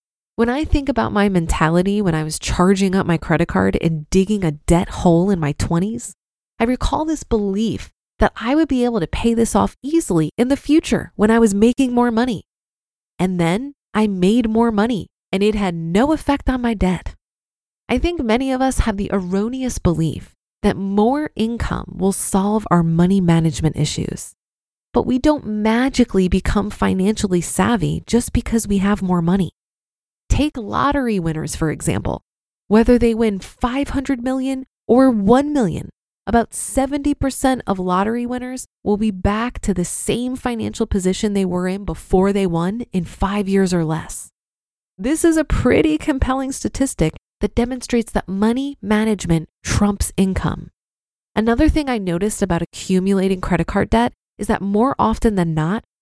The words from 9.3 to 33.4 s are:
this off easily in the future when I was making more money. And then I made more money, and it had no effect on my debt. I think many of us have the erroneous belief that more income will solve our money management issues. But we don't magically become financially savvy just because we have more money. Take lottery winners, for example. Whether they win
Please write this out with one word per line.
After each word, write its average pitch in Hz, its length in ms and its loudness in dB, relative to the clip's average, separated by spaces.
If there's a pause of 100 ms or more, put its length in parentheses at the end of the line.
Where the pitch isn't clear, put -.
this 226 220 2
off 196 260 2
easily 220 560 0
in 247 80 2
the 269 100 2
future - 600 0
when 214 160 4
I 233 80 4
was 214 140 4
making 240 380 2
more 240 200 2
money. 226 320 -2 (760)
And 180 220 0
then 202 340 -2 (180)
I 214 140 2
made 208 420 2
more 226 220 2
money, 214 380 0 (240)
and 190 100 0
it 214 140 2
had 196 180 -2
no 175 380 2
effect - 360 -2
on 254 120 0
my 233 120 0
debt. 185 440 -4 (720)
I 254 100 0
think 330 240 -2
many 254 300 0
of 254 80 -2
us 262 180 0
have 208 180 -2
the 202 160 -4
erroneous 208 680 -4
belief 160 560 -2 (260)
that 208 140 2
more 208 580 0
income - 640 -4
will 190 140 2
solve 208 580 0
our 170 140 4
money 175 360 2
management 165 560 0
issues. - 580 -6 (580)
But 247 120 2
we 254 140 0
don't 302 280 2
magically 220 800 2
become 196 420 0
financially 190 720 0
savvy 170 640 0
just - 260 0
because 226 360 -2
we 202 100 2
have 202 240 0
more 180 180 2
money. 175 300 0 (800)
Take 294 280 0
lottery 233 600 0
winners, 156 380 -4
for 160 140 0
example. - 500 -4 (480)
Whether 226 300 6
they 233 160 2
win 214 260 0